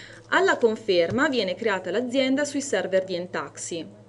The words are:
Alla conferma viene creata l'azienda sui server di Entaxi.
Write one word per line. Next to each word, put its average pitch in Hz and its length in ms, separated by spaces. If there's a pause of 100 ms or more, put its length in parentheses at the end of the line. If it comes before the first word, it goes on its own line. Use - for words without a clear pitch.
(300)
Alla 339 260
conferma 214 720
viene 208 280
creata 185 360
l'azienda 262 540
sui 285 160
server 190 420
di 185 120
Entaxi. 170 840 (120)